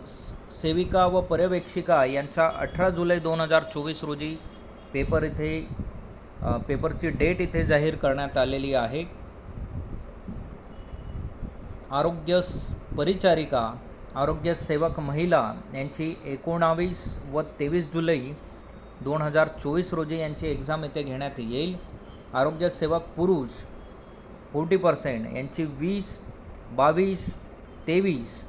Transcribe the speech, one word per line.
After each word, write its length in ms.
स-, 460
सेविका 540
व 140
पर्यवेक्षिका 840
यांचा 520
अठरा 340
जुलै 280
दोन 220
हजार 220
चोवीस 420
रोजी 320
पेपर 300
इथे, 460
अ, 140
पेपरची 520
डेट 320
इथे 260
जाहीर 300
करण्यात 400
आलेली 380
आहे. 300
आरोग्य 520
स-, 320
परिचारिका, 760
आरोग्य 400
सेवक 460
महिला 540
यांची 500
एकोणावीस 960
व 100
तेवीस 500
जुलै 260
दोन 220
हजार 260
चोवीस 460
रोजी 240
यांची 280
एक्झाम 380
इथे 180
घेण्यात 360
येईल. 380
आरोग्य 340
सेवक 340
पुरुष 460
फोर्टी 240
पर्सेंट 600
यांची 280
वीस 540
बावीस 600
तेवीस 640